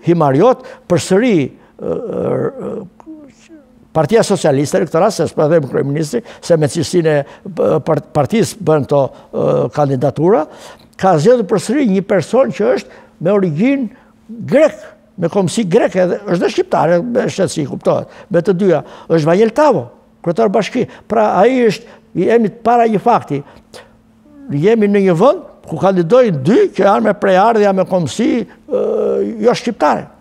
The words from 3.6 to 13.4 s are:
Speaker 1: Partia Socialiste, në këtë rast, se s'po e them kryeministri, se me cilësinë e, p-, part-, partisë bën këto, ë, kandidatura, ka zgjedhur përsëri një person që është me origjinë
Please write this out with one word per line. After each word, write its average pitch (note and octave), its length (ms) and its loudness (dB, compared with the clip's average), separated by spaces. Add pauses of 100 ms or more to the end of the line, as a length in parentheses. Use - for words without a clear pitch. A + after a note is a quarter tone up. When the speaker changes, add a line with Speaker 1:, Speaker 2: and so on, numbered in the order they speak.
Speaker 1:
Partia E3 320 2
Socialiste, D3 540 0
në E3+ 80 -4
këtë D#3+ 120 0
rast, G3+ 200 0
se C3+ 100 0
s'po D#3 140 -2
e D3 80 2
them D3+ 180 0
kryeministri, D3 520 -4 (200)
se E3+ 160 2
me D3+ 80 0
cilësinë D#3+ 460 0
e, C#3+ 120 0 (200)
p-, D#3+ 240 -2 (160)
part-, D#3 260 -2
partisë D3+ 480 0
bën D#3 300 0
këto, C#3+ 140 2 (280)
ë, - 140 -4 (260)
kandidatura, D3 760 0 (520)
ka F#3+ 180 2
zgjedhur G#3 320 2
përsëri A3+ 420 -2
një F#3+ 140 0
person A3 480 0
që A3 220 -2
është - 280 -6 (200)
me F3 120 0
origjinë G#3 560 0 (640)